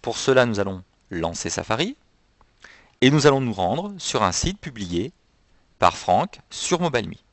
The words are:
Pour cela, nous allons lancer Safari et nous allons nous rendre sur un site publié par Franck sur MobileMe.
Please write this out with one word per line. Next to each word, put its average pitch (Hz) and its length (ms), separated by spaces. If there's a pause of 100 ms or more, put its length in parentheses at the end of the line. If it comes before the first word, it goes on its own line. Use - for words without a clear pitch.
Pour 117 160
cela, 127 280
nous 107 120
allons 95 240 (280)
lancer 85 380
Safari 127 480 (1040)
et 131 120
nous 147 160
allons 135 120
nous 123 120
rendre 120 460
sur 117 260
un 90 80
site 190 260
publié 104 540 (640)
par - 180
Franck 113 440 (100)
sur - 300
MobileMe. 120 340 (180)